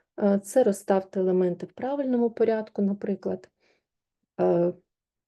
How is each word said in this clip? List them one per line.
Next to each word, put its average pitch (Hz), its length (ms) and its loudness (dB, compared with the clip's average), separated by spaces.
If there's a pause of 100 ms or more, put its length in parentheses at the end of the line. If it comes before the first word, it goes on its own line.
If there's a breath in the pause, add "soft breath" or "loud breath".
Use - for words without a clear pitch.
(160 soft breath)
А, 202 240 2
це 254 240 2
розставте 196 560 0
елементи 185 460 0
в - 60 -18
правильному 254 600 -2
порядку, 220 500 -2
наприклад. 196 680 -4 (920)
Е, 175 340 2 (540)